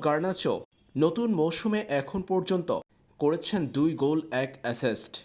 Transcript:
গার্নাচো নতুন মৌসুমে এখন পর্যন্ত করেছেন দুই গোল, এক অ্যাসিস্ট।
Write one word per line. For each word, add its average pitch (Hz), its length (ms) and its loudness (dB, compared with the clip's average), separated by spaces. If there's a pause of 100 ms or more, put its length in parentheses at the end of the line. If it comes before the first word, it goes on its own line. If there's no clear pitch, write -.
গার্নাচো 156 460 0 (420)
নতুন 170 400 2
মৌসুমে 165 460 0 (200)
এখন 190 220 -6
পর্যন্ত 185 480 0 (500)
করেছেন 165 460 2
দুই 143 280 2
গোল, 143 240 2 (140)
এক 131 180 0 (120)
অ্যাসিস্ট। 120 500 -2 (120)